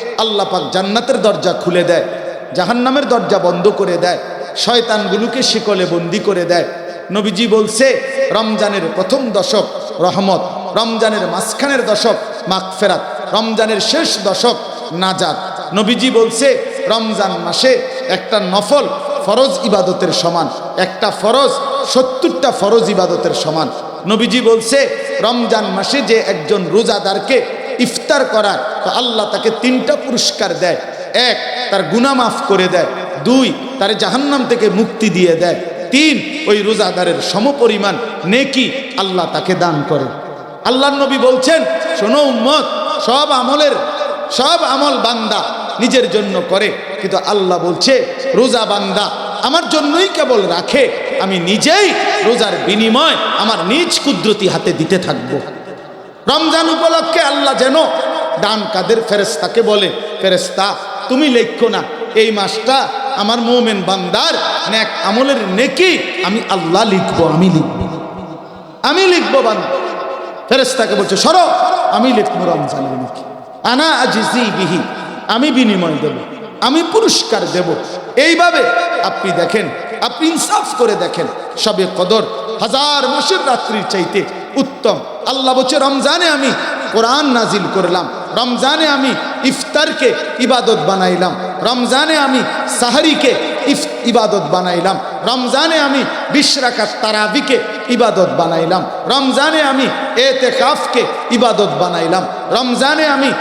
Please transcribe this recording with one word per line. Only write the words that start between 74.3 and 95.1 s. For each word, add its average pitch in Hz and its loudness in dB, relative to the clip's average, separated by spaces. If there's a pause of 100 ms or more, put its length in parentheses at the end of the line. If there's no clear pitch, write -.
বিহি।" 175 -2 (200)
আমি 254 2
বিনিময় 202 2
দেব, 147 0 (500)
আমি 285 2
পুরস্কার 370 2 (100)
দেব। 170 0 (400)
এইভাবে 330 4 (400)
আপনি 190 -2
দেখেন, 175 0 (320)
আপনি 277 0
ইনসাফ 392 0
করে 220 2
দেখেন, 170 -4 (300)
শবে 190 0 (100)
কদর 185 2 (360)
হাজার 269 0
মাসের 320 0
রাত্রির 220 0
চাইতে 175 0 (320)
উত্তম। 226 0 (280)
আল্লাহ 262 0
বলছে, 262 2
"রমজানে 277 2
আমি 269 2 (400)
কোরআন 240 2
নাজিল 214 2 (120)
করলাম, 175 0 (280)
রমজানে 254 0
আমি 269 2 (280)
ইফতারকে 269 0 (260)
ইবাদত 233 2 (100)
বানাইলাম, 185 0 (260)
রমজানে 254 2
আমি 262 2 (360)
সাহারিকে 277 4 (340)
ইফ-, - -2
ইবাদত 208 2 (100)
বানাইলাম, 180 0 (280)